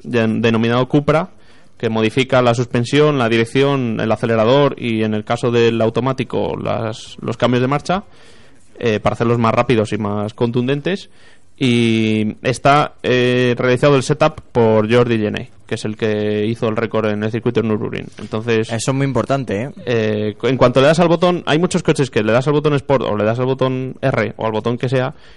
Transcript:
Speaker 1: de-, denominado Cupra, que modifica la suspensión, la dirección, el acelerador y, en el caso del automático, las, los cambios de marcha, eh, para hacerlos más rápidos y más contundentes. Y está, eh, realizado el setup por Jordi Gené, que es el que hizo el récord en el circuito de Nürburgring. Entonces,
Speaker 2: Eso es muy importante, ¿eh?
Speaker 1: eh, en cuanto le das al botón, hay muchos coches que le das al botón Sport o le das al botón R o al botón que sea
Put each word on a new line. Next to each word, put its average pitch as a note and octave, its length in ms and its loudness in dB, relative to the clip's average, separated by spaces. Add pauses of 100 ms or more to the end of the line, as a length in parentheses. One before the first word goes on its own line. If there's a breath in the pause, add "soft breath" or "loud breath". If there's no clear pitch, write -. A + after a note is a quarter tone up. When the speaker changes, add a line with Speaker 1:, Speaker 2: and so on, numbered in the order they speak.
Speaker 1:
de-, A2+ 240 0
denominado A2+ 640 0
Cupra, D3+ 400 0 (480 soft breath)
que A#2 120 -2
modifica A2 540 2
la A#2+ 120 4
suspensión, C3+ 640 2
la A#2+ 120 0
dirección, A#2 720 0
el A2 100 0
acelerador A#2 680 2
y, A2 280 -2
en G#2+ 100 -2
el G#2+ 100 -4
caso A#2+ 280 -2
del A#2 280 2
automático, A2+ 800 -2
las, A2 600 -6
los A#2 160 -6
cambios B2 260 0
de B2+ 60 0
marcha, E3+ 340 -2 (800 soft breath)
eh, G#2+ 180 0
para G#2 160 -2
hacerlos A#2+ 240 0
más A2+ 160 2
rápidos A#2 380 2
y G#2 60 -2
más G#2 360 -4
contundentes. C3 760 -2 (500 soft breath)
Y A2+ 840 2
está, C#3 600 2
eh, B2 560 2
realizado B2+ 380 4
el B2+ 80 0
setup D3+ 360 0 (120)
por A2 400 4
Jordi A#2+ 260 4
Gené, G#2 320 -4 (160)
que - 80 -8
es - 100 -6
el G#2+ 120 -6
que G#2+ 500 -2
hizo A2+ 220 -2
el A2 80 -2
récord A2 320 -2
en G#2 160 -2
el A2 80 -2
circuito A#2 280 -2
de A2+ 60 0
Nürburgring. G#2+ 400 -4 (120)
Entonces, A2+ 540 -2
Speaker 2:
Eso A2+ 200 -2
es C3+ 40 -2
muy C#3 80 -2
importante, A#2+ 600 -2
¿eh? G#2+ 60 -10 (140)
Speaker 1:
eh, G#2+ 500 -2 (100)
en B2+ 120 0
cuanto B2+ 240 4
le C3+ 60 6
das D#3+ 140 4
al F3 80 4
botón, F3 380 0
hay D3 120 0
muchos F3 240 0
coches D3 280 0
que A2 120 -2
le G#2+ 80 0
das B2+ 160 2
al D3 60 2
botón D3 220 0
Sport C3+ 280 0
o G#2 140 -2
le G#2 80 0
das A2+ 160 0
al B2+ 60 -2
botón C3 540 -2
R A#2+ 360 -2
o A2 100 -4
al A2 60 -2
botón A2+ 260 -2
que C3 100 -4
sea C3 260 -2 (220 soft breath)